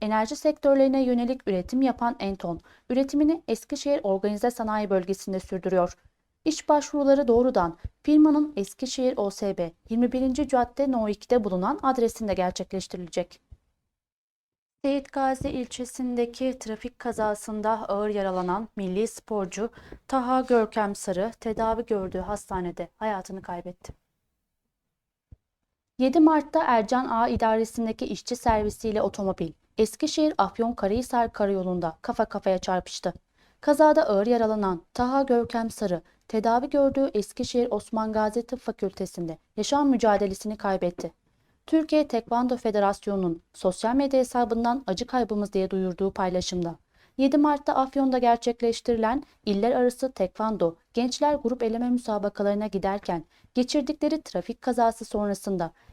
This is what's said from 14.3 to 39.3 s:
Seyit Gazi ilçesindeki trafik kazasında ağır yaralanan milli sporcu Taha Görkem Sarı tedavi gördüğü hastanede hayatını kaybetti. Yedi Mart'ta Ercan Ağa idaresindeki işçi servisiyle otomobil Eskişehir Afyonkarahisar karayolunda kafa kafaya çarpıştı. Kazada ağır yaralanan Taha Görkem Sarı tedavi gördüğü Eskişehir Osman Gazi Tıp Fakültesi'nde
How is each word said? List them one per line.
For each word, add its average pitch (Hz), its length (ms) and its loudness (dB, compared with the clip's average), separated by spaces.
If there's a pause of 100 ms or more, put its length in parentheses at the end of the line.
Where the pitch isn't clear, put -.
Seyit 277 280 -2
Gazi 269 360 -2
ilçesindeki 254 1120 -4
trafik 220 400 -10
kazasında 214 920 -4
ağır 202 200 -2
yaralanan 190 680 -2
milli 196 300 -2
sporcu 208 640 -6 (380)
Taha 254 320 0
Görkem 226 540 2
Sarı 196 460 -4
tedavi 226 460 -2
gördüğü 190 340 -2
hastanede 185 760 -6
hayatını 190 460 -6
kaybetti. - 600 -12 (1900)
Yedi 262 220 4
Mart'ta 311 460 4
Ercan 247 420 2
Ağa 233 200 0
idaresindeki 226 800 -2
işçi 214 300 -8
servisiyle 214 680 -2
otomobil 190 500 -4 (260)
Eskişehir 302 600 0
Afyonkarahisar 233 920 0
karayolunda 185 720 -2
kafa 233 220 -2
kafaya 190 340 -2
çarpıştı. 185 560 -4 (460)
Kazada 302 480 6
ağır 202 180 2
yaralanan 214 560 0 (120)
Taha 254 280 0
Görkem 233 480 0
Sarı 185 320 -4 (260)
tedavi 233 420 2
gördüğü 269 440 2
Eskişehir 240 560 -2
Osman 220 420 -4
Gazi 214 340 0
Tıp 254 140 -8
Fakültesi'nde 185 800 -6 (180)